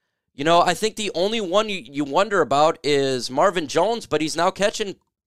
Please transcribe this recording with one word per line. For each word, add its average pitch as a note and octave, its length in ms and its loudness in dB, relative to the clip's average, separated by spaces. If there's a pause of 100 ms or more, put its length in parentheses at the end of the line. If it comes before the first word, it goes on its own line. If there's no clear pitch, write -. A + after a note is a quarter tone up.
(340)
You C#3 120 -6
know, E3+ 160 4
I E3+ 120 6
think G#3 220 -4
the G#3 180 -6
only G#3 280 0
one G3+ 260 0
you, F#3+ 160 -8
you C#3 220 -6
wonder F#3+ 340 0
about D3 440 2
is C3+ 460 0
Marvin E3 380 0
Jones, G#3+ 380 -2
but D3+ 160 -2
he's D#3 160 -6
now E3+ 120 0
catching, G3+ 460 -4 (320)